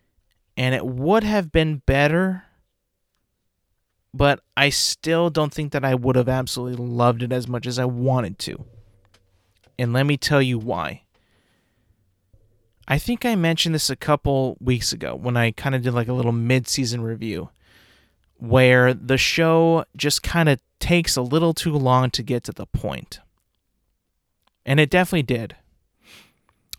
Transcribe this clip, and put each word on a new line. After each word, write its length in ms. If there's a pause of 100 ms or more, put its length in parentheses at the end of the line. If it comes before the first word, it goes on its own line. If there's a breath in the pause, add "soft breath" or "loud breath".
(560 soft breath)
and 200
it 100
would 380
have 260
been 360
better, 580 (1700)
but 260 (160)
I 120
still 600
don't 240
think 200
that 120
I 120
would 180
have 140
absolutely 580
loved 360
it 100
as 160
much 180
as 140
I 40
wanted 560
to. 240 (1120)
And 160
let 140
me 100
tell 260
you 160
why. 440 (1800)
I 120
think 260
I 100
mentioned 400
this 160
a 60
couple 640
weeks 320
ago 240
when 200
I 140
kinda 300
did, 140
like, 140
a 40
little 180
mid-season 680
review, 500 (840 soft breath)
where 560
the 260
show 680 (120)
just 260
kinda 360 (200)
takes 380
a 60
little 320
too 220
long 340
to 120
get 220
to 80
the 140
point. 540 (1400)
And 140
it 120
definitely 320
did. 340 (1200 loud breath)